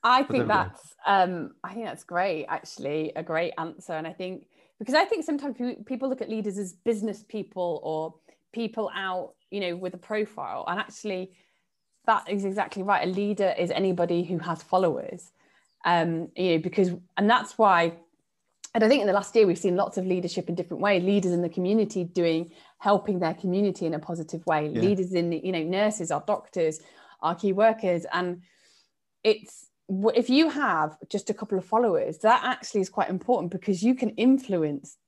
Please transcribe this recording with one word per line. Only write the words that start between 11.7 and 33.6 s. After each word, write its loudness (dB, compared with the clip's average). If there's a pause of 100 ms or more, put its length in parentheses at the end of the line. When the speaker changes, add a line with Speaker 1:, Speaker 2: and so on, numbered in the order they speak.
Speaker 1:
that 2
is -2
exactly -4
right. 2
A -2
leader 0
is 0
anybody 0
who -4
has -6
followers, -2 (540)
um, 2
you 2
know, 4
because, 0 (260)
and 4
that's 2
why, 6 (840)
and 4
I 6
think 6
in 2
the 2
last 0
year, 8
we've 2
seen 0
lots -2
of -2
leadership -2
in -2
different -6
ways, 2
leaders 2
in 2
the -2
community 0
doing, 0 (280)
helping 2
their 0
community 0
in -2
a -4
positive -8
way, 2
Speaker 2:
Yeah. -2
Speaker 1:
leaders 2
in, 0
you -4
know, -2
nurses, 0
our -2
doctors, -2 (400)
our 0
key 0
workers. 2
And -4 (840)
it's, -2 (180)
w-, 0
if 0
you 4
have 0 (100)
just -6
a -2
couple -4
of -8
followers, 2
that 4
actually -2
is -2
quite -2
important 0
because -2